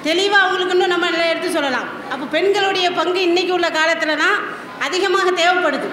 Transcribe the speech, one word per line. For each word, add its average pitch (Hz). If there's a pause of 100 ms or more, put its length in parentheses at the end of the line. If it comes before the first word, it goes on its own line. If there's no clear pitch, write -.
தெளிவா 359
அவங்களுக்கு 370
இன்னும் 370
நம்ம 349
நல்லா 330
எடுத்து 330
சொல்லலாம். 262 (220)
அப்போ 277
பெண்களுடைய 370
பங்கு 359
இன்னைக்கு 349
உள்ள 349
காலத்துலலாம் 320 (400)
அதிகமாக 370
தேவைப்படுது. 349